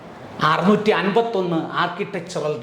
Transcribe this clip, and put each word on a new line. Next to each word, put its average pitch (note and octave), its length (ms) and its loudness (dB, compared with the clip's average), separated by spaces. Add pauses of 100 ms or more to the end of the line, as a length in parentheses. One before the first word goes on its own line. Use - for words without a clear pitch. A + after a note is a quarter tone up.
(500)
അറുന്നൂറ്റി G3 500 4
അൻപത്തൊന്ന് F#3+ 600 2 (240)
ആർക്കിടെക്ചറൽ F3 800 -4